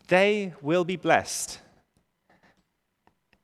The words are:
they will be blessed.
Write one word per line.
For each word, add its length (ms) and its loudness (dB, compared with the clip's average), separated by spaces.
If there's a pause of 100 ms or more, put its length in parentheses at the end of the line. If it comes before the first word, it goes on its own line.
they 560 0
will 220 0
be 120 -4
blessed. 640 0 (1800)